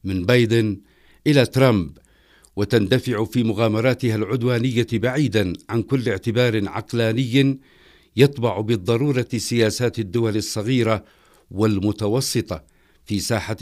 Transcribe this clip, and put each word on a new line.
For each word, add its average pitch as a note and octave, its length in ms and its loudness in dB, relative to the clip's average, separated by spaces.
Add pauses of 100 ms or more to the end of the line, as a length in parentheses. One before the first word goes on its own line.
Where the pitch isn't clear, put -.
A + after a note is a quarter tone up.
من F#2 220 -4
بايدن A2+ 540 2 (460)
إلى C#3+ 200 4
ترامب، A2 520 2 (580)
وتندفع A2 680 0
في A#2+ 180 -2
مغامراتها A2+ 760 0
العدوانية A#2 760 0
بعيدًا A2 600 0 (160)
عن A#2 140 -2
كل B2+ 260 -2
اعتبار A2 600 0
عقلاني A#2+ 920 0 (560)
يطبع A#2 440 2
بالضرورة A#2 640 0 (100)
سياسات A2+ 600 0
الدول A2 380 -2
الصغيرة A2 680 -2 (460)
والمتوسطة G#2 1120 -2 (400)
في G2+ 160 -4
ساحة A2 420 -4